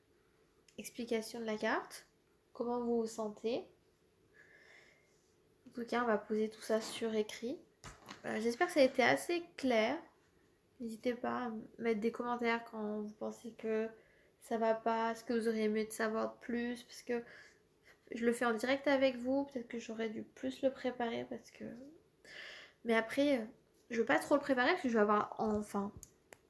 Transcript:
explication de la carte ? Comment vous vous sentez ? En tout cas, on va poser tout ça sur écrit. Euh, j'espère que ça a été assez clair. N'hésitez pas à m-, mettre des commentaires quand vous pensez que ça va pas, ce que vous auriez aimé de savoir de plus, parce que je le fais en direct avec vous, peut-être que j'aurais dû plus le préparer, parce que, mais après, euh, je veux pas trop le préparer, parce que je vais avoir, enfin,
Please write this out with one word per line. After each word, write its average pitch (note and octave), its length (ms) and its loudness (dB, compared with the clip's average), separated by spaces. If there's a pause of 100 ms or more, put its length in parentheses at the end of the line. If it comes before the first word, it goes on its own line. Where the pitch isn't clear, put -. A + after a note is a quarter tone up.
(760)
explication A3+ 640 -6
de A3+ 60 -6
la G#3+ 100 -2
carte ? A3+ 500 -4 (460)
Comment A#3+ 280 -2
vous A#3 200 2
vous A3 60 0
sentez ? A3 580 -4 (2000)
En B3 60 -20
tout A#3 140 -6
cas, A#3+ 160 0
on A#3+ 40 2
va G#3+ 120 4
poser G#3+ 320 0
tout - 100 -18
ça A3 220 0
sur A3+ 320 -4
écrit. A3+ 440 -2 (680)
Euh, A3 140 -2
j'espère A#3 280 2
que F4 40 -8
ça D#4 80 6
a C4+ 40 12
été C4 180 4
assez C#4 400 4 (160)
clair. A#3+ 400 2 (840)
N'hésitez A3+ 320 -4
pas A#3+ 300 -4
à B3 60 -4
m-, A3 140 -8 (160)
mettre A3 220 0
des A3+ 100 2
commentaires A#3+ 600 -2
quand G#3+ 300 -4
vous G#3 180 -8
pensez A3 400 -8
que A3 280 0 (540)
ça - 160 -4
va A3+ 160 4
pas, A3+ 420 0
ce A#3 100 -12
que B3 100 -2
vous A3+ 120 2
auriez A3 180 2
aimé G#3+ 200 2
de G#3+ 80 -8
savoir A3 400 -2
de - 80 -20
plus, A#3+ 440 -4
parce - 180 -18
que A#3+ 200 -2 (880)
je A3+ 120 -4
le A#3+ 80 6
fais A#3+ 140 0
en A#3 80 4
direct C4 340 2
avec C4+ 280 4
vous, C4 280 0
peut-être A#3+ 240 -8
que A#3 100 -8
j'aurais A3+ 300 -4
dû A3 140 -6
plus - 400 -8
le C4 80 4
préparer, B3 580 -4
parce - 220 -12
que, - 140 -16 (1200)
mais A#3 80 4
après, B3 460 4
euh, G#3+ 40 -6 (460)
je A#3 100 0
veux A3+ 60 2
pas D4 120 4
trop D4+ 180 4
le C#4 40 2
préparer, B3+ 300 2
parce F#4 140 0
que C4 40 0
je A3+ 60 0
vais A3+ 60 6
avoir, G#3 360 4
enfin, G#3 560 -2 (580)